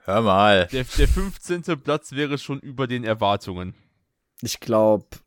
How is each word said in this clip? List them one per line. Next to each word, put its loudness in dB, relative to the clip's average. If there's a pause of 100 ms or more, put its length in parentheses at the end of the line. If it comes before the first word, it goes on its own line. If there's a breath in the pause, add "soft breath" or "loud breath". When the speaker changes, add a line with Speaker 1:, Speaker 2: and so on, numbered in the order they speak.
Speaker 1:
hör 0
mal. 4
Speaker 2:
der, -4
der 2
fünfzehnte -2
Platz -4
wäre -4
schon -10
über -6
den -6
Erwartungen. -2 (640)
Speaker 3:
Ich -8
glaub, 2